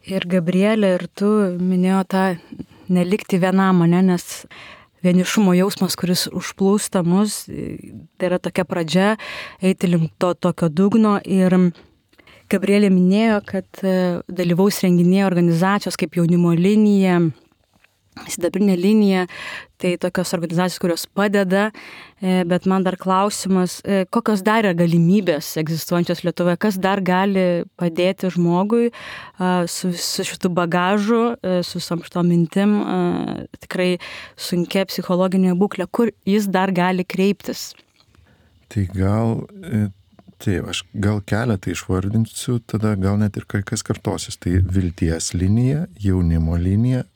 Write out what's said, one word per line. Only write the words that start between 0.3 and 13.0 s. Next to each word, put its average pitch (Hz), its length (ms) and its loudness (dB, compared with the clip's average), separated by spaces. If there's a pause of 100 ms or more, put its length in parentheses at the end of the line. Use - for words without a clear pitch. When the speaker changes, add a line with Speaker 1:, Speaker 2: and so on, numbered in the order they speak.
Speaker 1:
ir 175 160 -6
tu 208 200 0 (280)
minėjo 185 480 2
tą 190 160 0 (640)
nelikti 180 540 0
vienam, 185 420 4
ane, 170 160 4 (140)
nes - 320 -8 (580)
vienišumo 180 540 2
jausmas, 185 420 0
kuris 175 300 -2
užplūsta 196 760 -2
mus, 196 460 0
tai - 800 -8
yra 180 100 0
tokia 180 240 -4
pradžia 180 460 0 (500)
eiti 185 320 0
link 160 300 0
to 180 120 2
tokio 170 380 -2
dugno. 202 480 2
Ir 185 380 2 (960)
Gabrielė 202 420 2
minėjo, 202 480 4